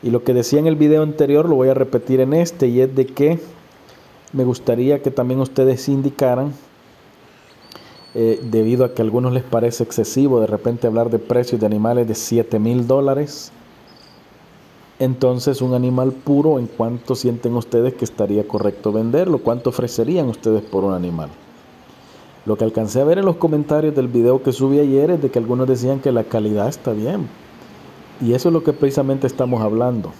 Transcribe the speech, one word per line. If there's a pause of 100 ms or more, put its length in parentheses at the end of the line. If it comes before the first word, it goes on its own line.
Y
lo
que
decía
en
el
video
anterior
lo
voy
a
repetir
en
este,
y
es
de
que (920)
me
gustaría
que
también
ustedes
indicaran, (1600)
eh,
debido
a
que
a
algunos
les
parece
excesivo
de
repente
hablar
de
precios
de
animales
de
siete
mil
dólares. (1500)
Entonces,
un
animal
puro,
¿en
cuánto
sienten
ustedes
que
estaría
correcto
venderlo?
¿Cuánto
ofrecerían
ustedes
por
un
animal? (1120)
Lo
que
alcancé
a
ver
en
los
comentarios
del
video
que
subí
ayer
es
de
que
algunos
decían
que
la
calidad
está
bien. (920)
Y
eso
es
lo
que
precisamente
estamos
hablando.